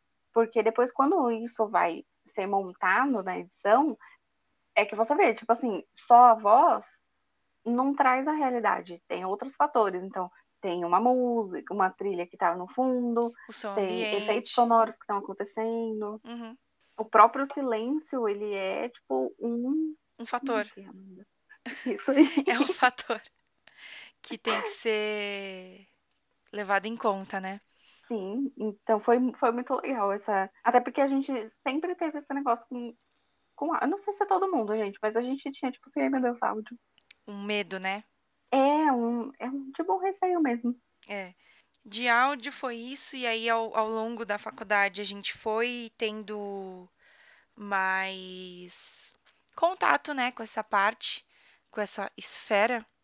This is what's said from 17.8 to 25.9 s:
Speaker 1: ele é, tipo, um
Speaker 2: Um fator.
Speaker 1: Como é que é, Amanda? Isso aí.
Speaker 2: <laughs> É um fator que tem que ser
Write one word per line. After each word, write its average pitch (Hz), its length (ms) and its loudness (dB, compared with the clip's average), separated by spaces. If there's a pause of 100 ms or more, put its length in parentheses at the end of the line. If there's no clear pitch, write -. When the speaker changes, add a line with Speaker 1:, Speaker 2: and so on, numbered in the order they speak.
Speaker 1:
ele 208 260 -4
é, 196 340 -4
tipo, - 500 -4
um 269 560 -2 (240)
Speaker 2:
Um 233 80 -14
fator. 247 420 -2
Speaker 1:
Como - 20 -20
é - 40 -20
que 196 60 -20
é, 196 60 -20
Amanda? 190 400 -20 (600)
Isso 233 240 -4
aí. 294 160 8
Speaker 2:
<laughs> 277 220 0
É 240 100 0
um 294 140 0
fator - 480 0 (1000)
que - 160 -12
tem - 260 -2
que 440 60 -6
ser 202 1200 -6 (640)